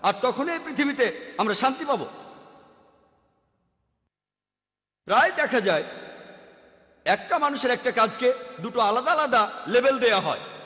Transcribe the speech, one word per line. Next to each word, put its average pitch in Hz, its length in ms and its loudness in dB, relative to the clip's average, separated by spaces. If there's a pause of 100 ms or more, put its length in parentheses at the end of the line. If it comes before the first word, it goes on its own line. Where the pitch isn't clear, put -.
আর 196 200 2
তখনই 262 300 0
এই 330 120 -4
পৃথিবীতে 277 720 -2
আমরা 208 160 2
শান্তি 262 300 0
পাব। 233 220 -2 (3000)
প্রায় - 280 4
দেখা 247 280 0
যায় 170 220 2 (1200)
একটা 208 340 0
মানুষের 277 320 0
একটা 247 200 0
কাজকে 233 420 2 (280)
দুটো 233 200 -4
আলাদা 240 320 2
আলাদা 254 380 2 (160)
লেবেল 247 320 2
দেয়া 220 220 4
হয়। 151 200 -2 (260)